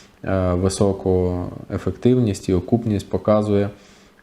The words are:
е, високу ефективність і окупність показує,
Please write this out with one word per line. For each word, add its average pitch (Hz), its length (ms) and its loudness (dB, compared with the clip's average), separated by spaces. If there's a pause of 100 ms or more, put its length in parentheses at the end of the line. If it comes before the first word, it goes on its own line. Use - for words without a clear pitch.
(240)
е, 92 280 0
високу 92 920 0 (300)
ефективність 110 720 0
і 95 60 2
окупність 98 560 0
показує, 104 600 0 (520)